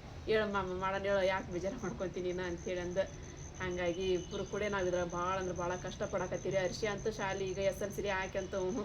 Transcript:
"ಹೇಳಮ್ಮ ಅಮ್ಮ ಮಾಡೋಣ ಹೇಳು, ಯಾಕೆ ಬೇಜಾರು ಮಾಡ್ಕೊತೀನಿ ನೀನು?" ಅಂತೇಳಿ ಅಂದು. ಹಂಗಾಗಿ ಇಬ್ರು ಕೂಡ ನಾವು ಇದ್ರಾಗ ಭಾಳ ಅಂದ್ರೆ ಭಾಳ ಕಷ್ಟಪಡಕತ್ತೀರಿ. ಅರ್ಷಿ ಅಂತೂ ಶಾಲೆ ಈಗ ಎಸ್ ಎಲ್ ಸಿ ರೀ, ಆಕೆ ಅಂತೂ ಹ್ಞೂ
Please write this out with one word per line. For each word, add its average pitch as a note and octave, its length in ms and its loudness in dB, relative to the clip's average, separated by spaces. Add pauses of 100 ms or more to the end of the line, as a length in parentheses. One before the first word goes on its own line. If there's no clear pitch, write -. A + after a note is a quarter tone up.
(260)
"ಹೇಳಮ್ಮ G#3 320 4
ಅಮ್ಮ F#3 220 2
ಮಾಡೋಣ F#3+ 220 2
ಹೇಳು, G3 220 4
ಯಾಕೆ F#3+ 280 2
ಬೇಜಾರು F3+ 300 -2
ಮಾಡ್ಕೊತೀನಿ F3+ 460 -2
ನೀನು?" F3+ 160 0
ಅಂತೇಳಿ F3+ 380 -2
ಅಂದು. F3+ 220 0 (520)
ಹಂಗಾಗಿ F3+ 580 0
ಇಬ್ರು F#3+ 320 0
ಕೂಡ G3+ 240 -2
ನಾವು G3 160 2
ಇದ್ರಾಗ F3 240 2
ಭಾಳ F3 280 0
ಅಂದ್ರೆ F#3 200 -2
ಭಾಳ F3 180 0
ಕಷ್ಟಪಡಕತ್ತೀರಿ. F#3 840 -2
ಅರ್ಷಿ F#3 300 0
ಅಂತೂ G3+ 240 0
ಶಾಲೆ G3 340 -2
ಈಗ F#3 140 -2
ಎಸ್ G3 220 2
ಎಲ್ G3+ 100 -2
ಸಿ - 100 -4
ರೀ, G3+ 80 0
ಆಕೆ F#3+ 280 -2
ಅಂತೂ F#3+ 240 -2
ಹ್ಞೂ F#3 240 0